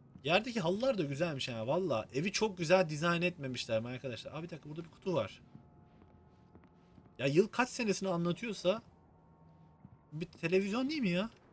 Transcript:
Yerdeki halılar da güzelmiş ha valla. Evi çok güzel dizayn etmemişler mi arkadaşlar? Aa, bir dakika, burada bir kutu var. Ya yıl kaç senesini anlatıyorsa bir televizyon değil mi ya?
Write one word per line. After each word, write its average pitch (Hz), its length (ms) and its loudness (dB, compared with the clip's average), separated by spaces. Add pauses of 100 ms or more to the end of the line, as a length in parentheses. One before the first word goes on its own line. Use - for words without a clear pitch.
(240)
Yerdeki 214 360 2
halılar 208 380 2
da 175 60 2
güzelmiş 143 460 -2
ha 113 180 -4
valla. 147 460 2
Evi 165 180 0
çok 208 260 0
güzel 175 320 4
dizayn 165 320 0
etmemişler 131 600 -2
mi 117 60 -6
arkadaşlar? 123 460 -8
Aa, 156 100 -8
bir 170 60 -10
dakika, 147 200 -14
burada 156 140 -10
bir 165 60 -18
kutu - 240 -4
var. 110 280 -2 (1800)
Ya 120 60 0
yıl 160 220 4
kaç 247 220 -2
senesini 190 400 -2
anlatıyorsa 175 720 0 (1300)
bir 156 140 -6
televizyon 196 640 0
değil 311 120 -2
mi 202 80 2
ya? 185 200 0 (240)